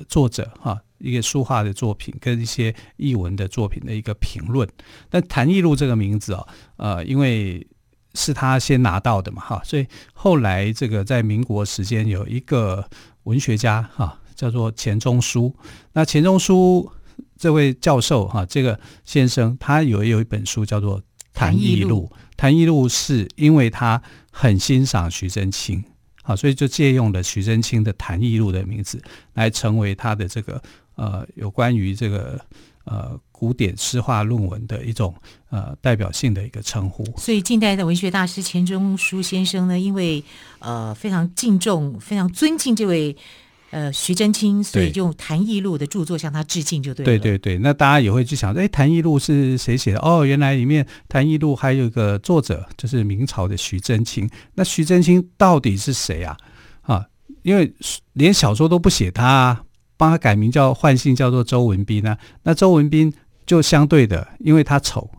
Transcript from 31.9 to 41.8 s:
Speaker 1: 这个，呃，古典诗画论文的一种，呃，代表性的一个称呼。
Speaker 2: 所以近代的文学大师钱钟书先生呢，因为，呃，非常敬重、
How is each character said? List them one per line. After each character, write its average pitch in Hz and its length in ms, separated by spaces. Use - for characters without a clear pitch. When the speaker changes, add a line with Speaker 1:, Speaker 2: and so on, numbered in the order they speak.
Speaker 1:
这 113 140
个， 98 320
呃， - 360
古 117 220
典 101 240
诗 - 240
画 113 220
论 110 240
文 110 200
的 110 180
一 117 80
种， 95 220
呃， 98 320
代 123 120
表 104 160
性 123 220
的 98 120
一 123 40
个 107 140
称 95 260
呼。 104 160
Speaker 2:
所 - 140
以 208 100
近 226 180
代 202 160
的 190 80
文 170 100
学 185 160
大 185 160
师 185 160
钱 180 220
钟 190 320
书 185 240
先 185 240
生 180 240
呢， 180 100
因 196 140
为， 165 320
呃， 113 340
非 208 160
常 175 240
敬 208 240
重、 151 420